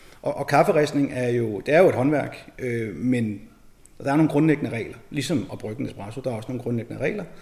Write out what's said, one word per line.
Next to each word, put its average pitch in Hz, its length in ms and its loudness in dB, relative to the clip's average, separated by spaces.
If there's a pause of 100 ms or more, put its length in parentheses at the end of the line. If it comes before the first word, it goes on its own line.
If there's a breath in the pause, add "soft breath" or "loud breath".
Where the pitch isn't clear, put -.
(220 loud breath)
Og, - 140 -4
og 139 100 -6
kafferistning 147 680 4
er 127 140 -2
jo, 113 380 0
det 139 80 2
er 160 40 8
jo 180 100 8
et 113 60 2
håndværk, 127 640 -2
øh, 117 380 -4
men 113 440 0 (580)
der 139 140 -2
er 147 40 4
nogle 156 140 6
grundlæggende 147 400 2
regler. 110 260 -8 (140)
Ligesom 127 420 -2
at 107 60 -12
brygge 110 220 -8
en 120 80 -4
espresso, 107 320 -12
der 127 100 -4
er 117 40 -6
også 110 140 -10
nogle 123 140 -6
grundlæggende 110 400 -4
regler. 185 220 -2 (180 loud breath)